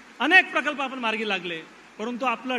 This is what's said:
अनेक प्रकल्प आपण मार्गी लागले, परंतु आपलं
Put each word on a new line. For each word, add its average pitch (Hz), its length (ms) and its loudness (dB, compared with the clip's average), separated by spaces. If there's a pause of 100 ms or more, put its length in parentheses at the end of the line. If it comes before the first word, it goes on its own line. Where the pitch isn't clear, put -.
(200)
अनेक 359 320 6
प्रकल्प 294 300 -2
आपण 262 160 -6
मार्गी 220 300 -2
लागले, 175 320 -4 (380)
परंतु 240 280 -4
आपलं 247 320 -2